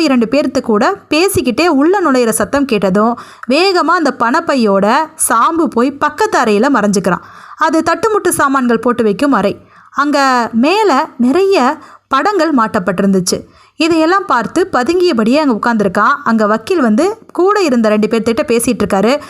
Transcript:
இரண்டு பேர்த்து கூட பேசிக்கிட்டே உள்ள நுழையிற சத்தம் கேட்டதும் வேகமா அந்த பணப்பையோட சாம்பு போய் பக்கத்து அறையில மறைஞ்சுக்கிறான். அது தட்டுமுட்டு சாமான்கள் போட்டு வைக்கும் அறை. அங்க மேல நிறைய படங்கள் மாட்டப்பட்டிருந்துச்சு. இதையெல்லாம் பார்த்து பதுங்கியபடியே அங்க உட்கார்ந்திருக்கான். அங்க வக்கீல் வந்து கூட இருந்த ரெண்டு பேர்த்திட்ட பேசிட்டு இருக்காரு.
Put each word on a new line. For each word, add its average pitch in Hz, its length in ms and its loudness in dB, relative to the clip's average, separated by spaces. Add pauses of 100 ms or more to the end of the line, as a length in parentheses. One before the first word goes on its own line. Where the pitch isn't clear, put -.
இரண்டு 262 240 2
பேர்த்து 262 360 -2
கூட 214 220 0 (260)
பேசிக்கிட்டே 311 580 0
உள்ள 330 340 2
நுழையிற 254 280 2
சத்தம் 220 360 -2
கேட்டதும் 208 540 0 (300)
வேகமா 339 480 2
அந்த 285 220 0
பணப்பையோட 240 680 0 (300)
சாம்பு 302 520 0
போய் 247 240 0
பக்கத்து 302 480 -2
அறையில 233 340 2
மறைஞ்சுக்கிறான். 202 520 0 (320)
அது 320 240 0
தட்டுமுட்டு 359 480 -2
சாமான்கள் 269 500 0
போட்டு 240 240 -2
வைக்கும் 220 280 0
அறை. 202 220 0 (400)
அங்க 269 580 0
மேல 311 560 2 (100)
நிறைய 311 600 2 (300)
படங்கள் 320 460 0
மாட்டப்பட்டிருந்துச்சு. 196 840 0 (360)
இதையெல்லாம் 330 500 0
பார்த்து 302 460 -2
பதுங்கியபடியே 262 640 0
அங்க 285 160 2
உட்கார்ந்திருக்கான். 214 720 0
அங்க 220 240 0
வக்கீல் 226 340 -2
வந்து 240 240 2 (280)
கூட 392 280 0
இருந்த 240 280 2
ரெண்டு 214 180 0
பேர்த்திட்ட 226 400 -2
பேசிட்டு 233 360 -2
இருக்காரு. 202 300 0 (160)